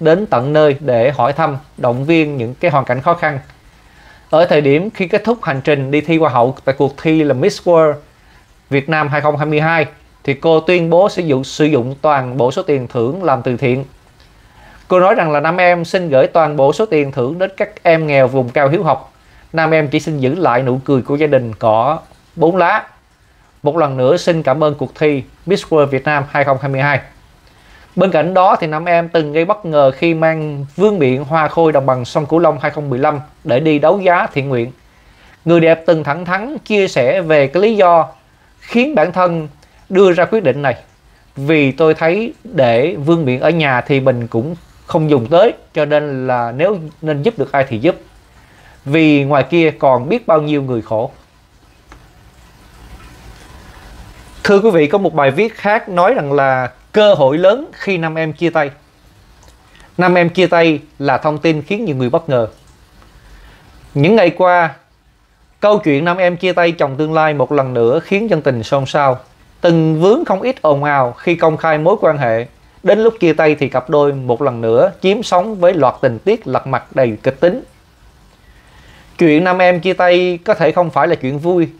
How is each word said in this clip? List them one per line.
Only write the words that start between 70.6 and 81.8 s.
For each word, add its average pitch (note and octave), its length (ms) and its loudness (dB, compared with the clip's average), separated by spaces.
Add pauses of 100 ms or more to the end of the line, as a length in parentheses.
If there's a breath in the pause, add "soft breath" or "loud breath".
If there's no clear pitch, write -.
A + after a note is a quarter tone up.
ồn C#3+ 220 2
ào C3+ 280 0
khi E3+ 240 -2
công D#3+ 200 0
khai D#3 220 -2
mối F3 220 2
quan D#3 180 0
hệ. A#2 280 -2 (360 soft breath)
Đến G3+ 160 2
lúc A3 220 2
chia E3 120 4
tay D#3 220 2
thì C#3+ 140 -4
cặp B2+ 220 -4
đôi C#3+ 220 2
một B2+ 300 -4
lần A#2+ 180 -2
nữa B2 320 2 (100)
chiếm G#3 200 0
sóng G3+ 320 -2
với F3 200 2
loạt C3 260 2
tình A#2 180 -2
tiết A3+ 280 -2
lật B2+ 200 -4
mặt C3 180 -6 (100)
đầy A#2+ 280 0
kịch C3 180 -4
tính. F#3+ 240 0 (1500 soft breath)
Chuyện D#3+ 260 4
nam F#3 140 0
em F3+ 220 2
chia F#3 120 -2
tay F3+ 520 2
có G#3+ 100 0
thể D#3 180 0
không E3+ 180 0
phải D3+ 180 0
là E3 60 2
chuyện C3+ 240 -6
vui, E3+ 300 0 (100)